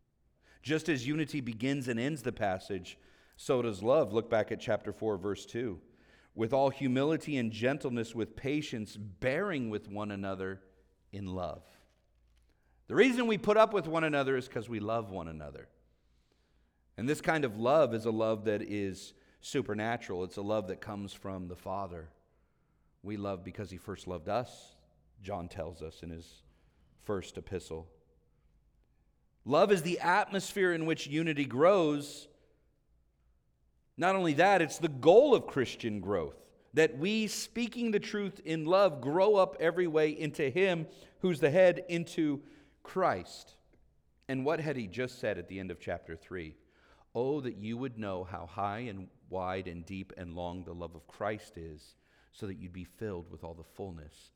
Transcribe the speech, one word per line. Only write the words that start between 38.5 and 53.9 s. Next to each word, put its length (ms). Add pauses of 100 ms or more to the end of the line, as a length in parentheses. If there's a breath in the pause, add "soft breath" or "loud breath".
love, 360
grow 340
up 240
every 280
way 240
into 380
him 380 (320 loud breath)
who's 200
the 100
head, 400
into 540 (400 loud breath)
Christ. 720 (720)
And 180
what 140
had 180
he 100
just 320
said 180
at 100
the 120
end 120
of 80
chapter 360
three? 400 (600 soft breath)
"Oh, 260
that 160
you 200
would 200
know 260
how 220
high 340
and 300 (200)
wide 380
and 180
deep 300
and 200
long 280
the 120
love 200
of 120
Christ 500
is, 380 (360 soft breath)
so 140
that 100
you'd 160
be 140
filled 460
with 120
all 120
the 80
fullness 720